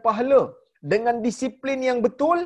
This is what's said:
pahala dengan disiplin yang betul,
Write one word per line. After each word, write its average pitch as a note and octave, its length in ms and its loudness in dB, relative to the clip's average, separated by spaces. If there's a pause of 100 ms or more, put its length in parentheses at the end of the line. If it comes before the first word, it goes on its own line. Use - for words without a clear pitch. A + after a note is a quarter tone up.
pahala B3 360 4 (520)
dengan A#3 220 0 (100)
disiplin C4 540 -4 (100)
yang B3 160 0
betul, D#4+ 400 0